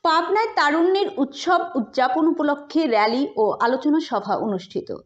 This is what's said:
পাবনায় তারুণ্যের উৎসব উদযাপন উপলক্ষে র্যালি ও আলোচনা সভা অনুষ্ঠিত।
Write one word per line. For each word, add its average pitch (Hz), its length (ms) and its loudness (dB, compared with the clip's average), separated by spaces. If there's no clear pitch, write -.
পাবনায় 349 500 2
তারুণ্যের 339 600 2
উৎসব 320 440 0
উদযাপন 254 520 0
উপলক্ষে 294 600 0
র্যালি 226 360 2
ও 220 60 2
আলোচনা 262 340 2
সভা 208 280 -2
অনুষ্ঠিত। 196 520 -6